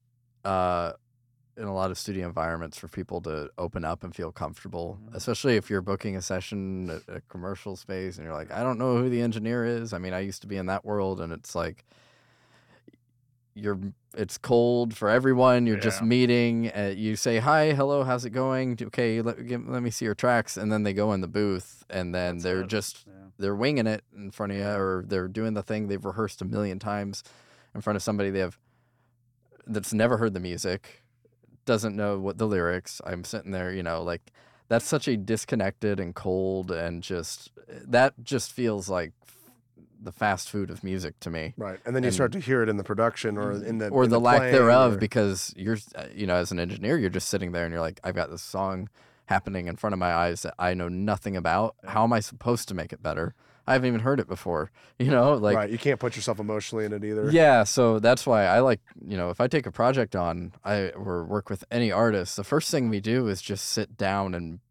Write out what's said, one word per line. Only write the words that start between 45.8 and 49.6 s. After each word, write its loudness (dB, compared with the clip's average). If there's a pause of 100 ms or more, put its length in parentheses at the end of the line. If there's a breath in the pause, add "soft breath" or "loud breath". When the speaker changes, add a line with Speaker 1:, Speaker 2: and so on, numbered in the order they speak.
Speaker 1:
uh, -10
you -4
know, 4
as 0
an -2
engineer, 0
you're 2
just -4
sitting -2
there -2
and -6
you're -2
like, -4
"I've -4
got -2
this -12
song -4 (380 soft breath)
happening 0